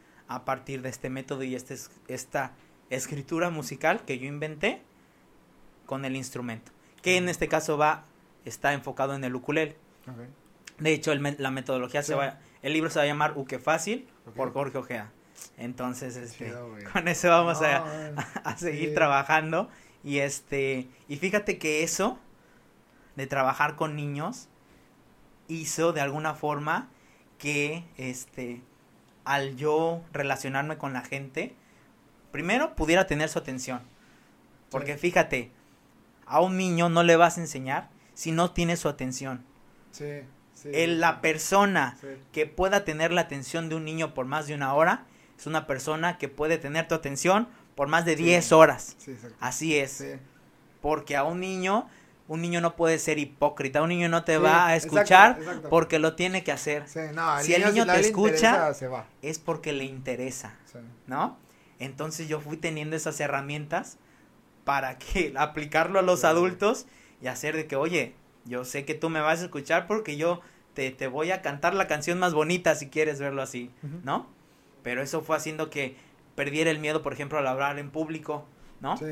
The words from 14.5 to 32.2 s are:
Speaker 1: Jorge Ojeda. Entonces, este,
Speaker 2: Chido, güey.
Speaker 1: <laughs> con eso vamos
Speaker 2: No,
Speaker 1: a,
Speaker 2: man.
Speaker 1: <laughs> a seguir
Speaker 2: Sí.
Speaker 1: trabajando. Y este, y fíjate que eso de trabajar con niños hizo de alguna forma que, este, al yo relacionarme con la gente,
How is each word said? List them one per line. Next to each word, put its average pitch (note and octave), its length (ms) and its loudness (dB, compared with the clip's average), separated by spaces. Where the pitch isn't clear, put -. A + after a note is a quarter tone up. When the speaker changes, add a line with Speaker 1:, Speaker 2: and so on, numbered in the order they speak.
Speaker 1:
Jorge C3+ 240 -4
Ojeda. A#2 340 -8
Entonces, B2 600 -8
este, A#2+ 300 -14
Speaker 2:
Chido, A#2+ 240 -12
güey. G#2 120 -16
Speaker 1:
<laughs> - 80 -14
con F3 160 0
eso F3 220 4
vamos E3+ 320 6
Speaker 2:
No, D#3 60 6
Speaker 1:
a, C#3+ 140 4
Speaker 2:
man. D#3 340 -8
Speaker 1:
<laughs> - 280 -8
a - 140 -6
seguir D#3+ 320 -4
Speaker 2:
Sí. D3 60 -4
Speaker 1:
trabajando. D#3 760 2
Y C#3+ 160 -2
este, C3+ 680 -4
y C#3+ 100 -10
fíjate F#3+ 420 -2
que D#3 240 0
eso G3 340 -2
de C#3 120 -8
trabajar C3+ 480 0
con D#3 200 -4
niños D3 520 -8
hizo D#3+ 460 -2
de D3+ 80 -4
alguna D3+ 340 -2
forma D3+ 540 -4
que, D3 480 -4
este, B2 640 -10
al C3+ 300 -2
yo D#3+ 460 0
relacionarme C#3 680 -2
con C#3 160 -6
la B2+ 80 -6
gente, C#3 540 -8